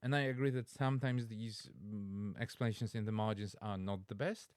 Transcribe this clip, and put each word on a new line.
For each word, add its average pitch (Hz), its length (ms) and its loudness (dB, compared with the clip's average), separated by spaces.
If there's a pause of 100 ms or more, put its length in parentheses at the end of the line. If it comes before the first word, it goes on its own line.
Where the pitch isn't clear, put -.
And 127 140 4
I 143 60 6
agree 131 300 4
that 127 180 0
sometimes 127 580 2
these, 110 420 -6 (220)
um, 101 480 -2
explanations 117 560 0
in 110 100 0
the 110 60 0
margins 107 500 0
are 104 160 -4
not 95 300 -4
the 104 80 -8
best 160 420 -4